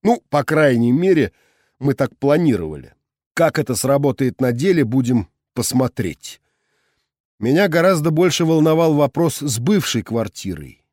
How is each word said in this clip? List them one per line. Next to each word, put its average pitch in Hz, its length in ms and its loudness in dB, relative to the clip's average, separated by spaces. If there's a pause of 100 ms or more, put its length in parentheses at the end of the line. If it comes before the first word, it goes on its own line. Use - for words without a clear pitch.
Ну, 220 260 0
по 143 140 0
крайней 127 480 2
мере, 160 400 2 (480)
мы 135 140 -2
так 131 240 -4
планировали. 107 760 0 (400)
Как 156 240 0
это 127 180 -2
сработает 135 680 -2
на 127 100 0
деле, 156 320 0
будем 120 460 0 (240)
посмотреть. 120 880 -4 (1000)
Меня 147 280 0
гораздо 165 440 2
больше 165 340 2
волновал 160 480 2
вопрос 147 460 0
с 127 200 -6
бывшей 151 440 0
квартирой. 95 880 -8